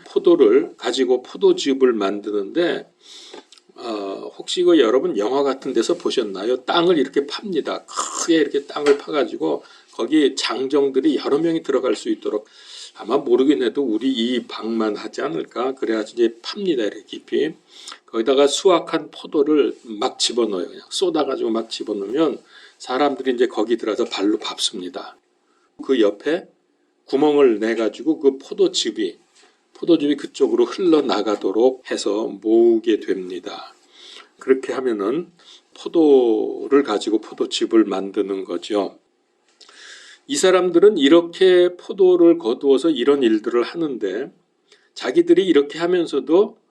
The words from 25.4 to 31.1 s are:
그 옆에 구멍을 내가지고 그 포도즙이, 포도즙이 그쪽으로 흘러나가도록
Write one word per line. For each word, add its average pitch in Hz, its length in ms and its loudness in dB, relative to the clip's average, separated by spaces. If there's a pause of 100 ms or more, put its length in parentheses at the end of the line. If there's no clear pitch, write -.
그 131 160 0
옆에 143 480 -2 (560)
구멍을 139 560 4
내가지고 113 580 -2
그 135 200 2
포도즙이, 107 800 -4 (560)
포도즙이 147 420 0
그쪽으로 117 480 0
흘러나가도록 113 1300 0